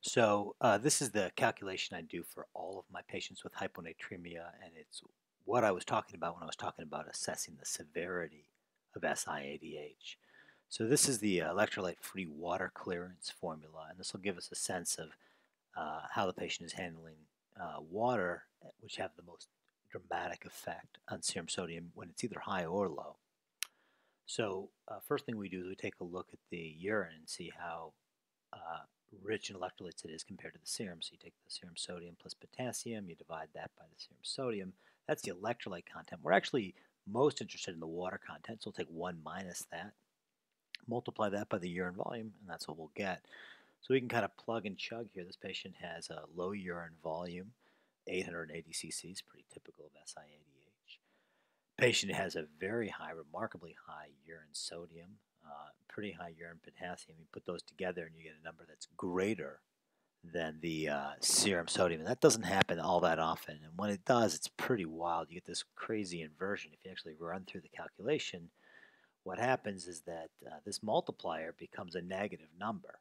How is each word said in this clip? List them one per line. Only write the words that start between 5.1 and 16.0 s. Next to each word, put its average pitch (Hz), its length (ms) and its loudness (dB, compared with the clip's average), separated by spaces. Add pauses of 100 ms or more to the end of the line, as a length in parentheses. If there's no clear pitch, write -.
what 117 200 6
I 104 80 10
was 90 120 2
talking - 300 2
about 85 200 -2
when 87 100 -10
I - 20 -10
was - 100 -6
talking - 280 -4
about 76 240 -6
assessing - 500 -4
the 69 80 -10
severity 85 800 -4 (500)
of - 80 -6
S 80 240 2
I 73 140 -2
A 71 200 -6
D 76 160 -8
H. - 400 -10 (520)
So - 180 0
this 143 220 8
is 127 100 4
the, 101 240 6
uh, 80 100 2
electrolyte-free 92 760 2
water 87 480 -2
clearance 90 560 -4
formula, 80 600 -8
and 85 80 -14
this - 140 -6
will 101 80 -6
give 95 160 -2
us - 160 -10
a - 20 -10
sense - 440 -2
of, 80 180 -8 (600)
uh, 78 260 -4 (100)